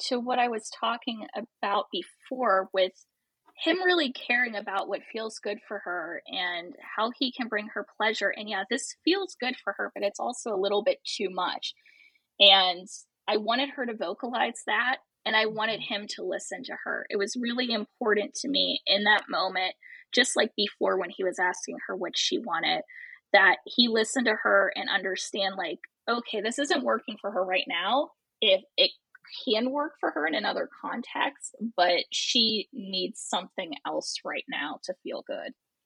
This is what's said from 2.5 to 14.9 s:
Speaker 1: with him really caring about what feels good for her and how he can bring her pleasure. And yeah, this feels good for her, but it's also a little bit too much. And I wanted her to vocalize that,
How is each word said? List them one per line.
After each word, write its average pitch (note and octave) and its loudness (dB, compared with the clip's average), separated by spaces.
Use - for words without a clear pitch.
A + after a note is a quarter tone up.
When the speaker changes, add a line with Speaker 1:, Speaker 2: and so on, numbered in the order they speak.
Speaker 1:
with F#3 0
him F4+ 0
really E4+ 4
caring A#3+ 0
about G3+ -4
what G3+ -4
feels A3 -8
good G#3 -6
for G3+ -8
her E3+ -6
and F3+ -6
how A3 0
he B3+ -2
can A#3+ -6
bring G#3 -4
her G#3 -8
pleasure. G#3+ 2
And G#3 -6
yeah, G3 -4
this - -4
feels F#4 2
good B3+ -4
for G3 -2
her, G3+ -6
but - -4
it's G3+ -2
also A#3 -4
a G3 0
little G3+ 2
bit F#3 -8
too G3 -4
much. F3+ -4
And F#3+ 8
I G#3+ 4
wanted A#3 2
her C4+ -4
to A#3+ -4
vocalize A3+ -2
that, A#3+ 2